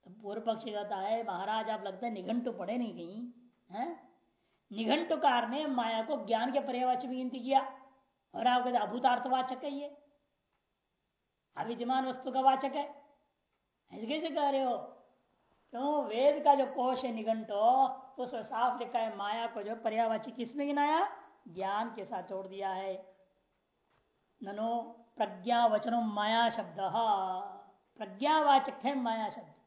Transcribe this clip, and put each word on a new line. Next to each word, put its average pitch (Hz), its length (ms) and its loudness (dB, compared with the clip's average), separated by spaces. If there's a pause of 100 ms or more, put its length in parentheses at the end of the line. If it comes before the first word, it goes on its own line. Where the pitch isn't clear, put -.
तो 190 180 -20
पूर्व 208 200 -6
पक्षी 220 300 -2
कहता 196 240 -4
है, 220 320 -2
"महाराज 214 420 -2
आप 208 140 -2
लगता 196 220 -6
है 233 80 -2
निघंटु 220 380 -2
पढ़े 202 260 -4
नहीं 226 160 -2
कहीं, 196 380 -10 (380)
हैं?" 262 500 -8 (520)
निघंटुकार 254 760 2
ने 285 180 -2
माया 226 380 0
को 254 220 -4
ज्ञान 226 260 2
के 277 80 4
पर्यायवाची 254 480 0
में 254 100 -4
गिनती 254 220 -6
किया 269 420 2 (540)
और 226 120 0
आप 247 160 4
कहते 247 140 2
अभूतार्थवाचक 247 880 2
है 285 80 -4
ये, 285 260 -8 (1600)
अविद्यमान 240 480 -2
वस्तु 254 260 -6
का 262 100 2
वाचक 262 340 4
है, - 280 -6 (880)
ऐसे 208 160 -10
कैसे 311 220 -4
कह 285 200 0
रहे 269 140 2
हो? 240 140 0 (920)
क्यों? 277 360 -2
वेद 269 380 2
का 285 120 10
जो 269 100 4
कोश 254 380 0
है 247 80 -2
निघंटो, 226 760 4 (320)
उसमें 240 240 -6
साफ 240 360 0
लिखा 240 200 -2
है 220 180 -2
माया 214 300 -2
को 220 160 -6
जो 214 120 -6
पर्यायवाची 226 560 0
किसमें 277 360 -4
गिनाया? 294 500 2 (300)
ज्ञान 196 480 -4
के 202 100 -8
साथ 185 180 -6
जोड़ 190 240 -8
दिया 196 220 -6
है। 190 460 -6 (1300)
ननो 220 380 -2 (360)
प्रज्ञावचनो 226 840 2
माया 220 480 2
शब्द, 180 280 -6 (1200)
प्रज्ञावाचक 269 760 4
है 269 220 -2
माया 226 340 -2
शब्द। - 240 -16 (140)